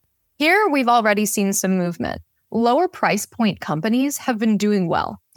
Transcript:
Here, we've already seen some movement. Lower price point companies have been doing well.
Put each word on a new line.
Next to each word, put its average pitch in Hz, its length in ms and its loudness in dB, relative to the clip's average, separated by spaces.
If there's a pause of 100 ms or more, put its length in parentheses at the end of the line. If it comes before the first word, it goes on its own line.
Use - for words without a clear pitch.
(380)
Here, 370 320 2
we've 269 180 0
already 214 380 2
seen 196 260 0
some 190 240 0
movement. 175 460 -4 (280)
Lower 240 380 2
price 202 380 -2
point - 340 -4
companies 220 560 -2
have 240 220 -4
been 220 180 2
doing 196 320 0
well. - 320 -4 (160)